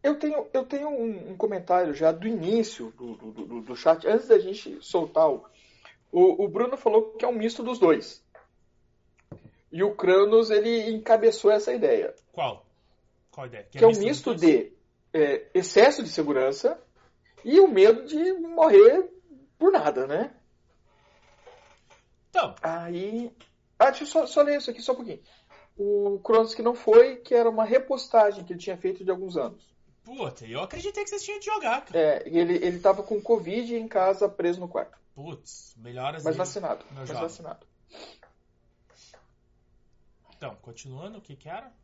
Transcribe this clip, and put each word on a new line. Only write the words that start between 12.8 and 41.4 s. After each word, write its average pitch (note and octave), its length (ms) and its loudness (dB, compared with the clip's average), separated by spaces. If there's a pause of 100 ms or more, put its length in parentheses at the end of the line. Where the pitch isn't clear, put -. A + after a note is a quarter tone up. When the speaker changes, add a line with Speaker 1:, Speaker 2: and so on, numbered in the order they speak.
Speaker 2:
Qual C3+ 160 -18
ideia? A#2 240 -18
Que C#3 100 -16
Speaker 1:
Que - 40 8
é A3+ 40 10
um - 40 10
Speaker 2:
misto G3+ 100 -2
dos G#3+ 60 0
Speaker 1:
misto C4 280 -4
Speaker 2:
dois? D#3 60 -6
Speaker 1:
de, D3+ 320 4 (400)
é, D3 400 0
excesso G#3+ 480 4
de F3+ 80 -10
segurança C#3+ 720 -2 (600)
e D4 160 6
o F#4+ 80 8
medo A3+ 380 4
de D#4 280 -4
morrer E4 760 6 (480)
por F#4 140 4
nada, C#3 360 0
né? F3 260 -6 (2000)
Speaker 2:
Então. D4+ 340 -2
Speaker 1:
Aí, F3 680 -8 (460)
ah, C4+ 140 4
deixa C#4+ 120 -12
eu C#4+ 40 -12
só, D#4+ 180 0
só D4 160 0
ler C#4+ 160 2
isso B3+ 140 -8
aqui, A#3 100 -14
só B3+ 120 -4
um - 20 0
pouquinho. A3 240 -14 (580)
O G3+ 460 -2
Cronos A3 320 2
que A#3 60 -10
não A#3 120 -2
foi, A#3+ 440 6
que - 180 -4
era A#3 140 4
uma A3 160 -2
repostagem A3 800 0
que F3+ 80 -14
ele E3+ 60 -12
tinha F#3 180 -10
feito F#3 260 -6
de F#3 80 -4
alguns F3+ 260 -8
anos. A#2+ 300 -10 (360)
Speaker 2:
Puta, G3 440 -14
eu B2+ 140 -10
acreditei F4+ 420 -10
que G4 80 -10
vocês G4+ 120 -10
tinham G#4 160 -12
de G4+ 60 -18
jogar, D4+ 400 -6
cara. E3 140 -4
Speaker 1:
É, D3+ 280 0
e E3+ 120 -2
ele, F3 160 0
ele F3 240 -4
tava G3 240 0
com G#3 180 -6
covid A3+ 540 -4
em A3+ 120 -8
casa, G3 400 0
preso F3 320 -6
no F3 80 -12
quarto. - 300 -10 (160)
Speaker 2:
Putz, - 640 -20
melhoras B2+ 460 -12
Speaker 1:
Mas D#3 100 -4
Speaker 2:
aí, - 40 -6
Speaker 1:
vacinado, F3+ 540 -8
Speaker 2:
meu C3+ 100 -18
Speaker 1:
mas B2+ 80 -14
Speaker 2:
jovem. - 140 -10
Speaker 1:
vacinado. - 440 -14 (2750)
Speaker 2:
Então, A#2 240 -16
continuando, C#3+ 560 -20
o A#3 40 -20
que C#3+ 140 -20
que D3+ 140 -20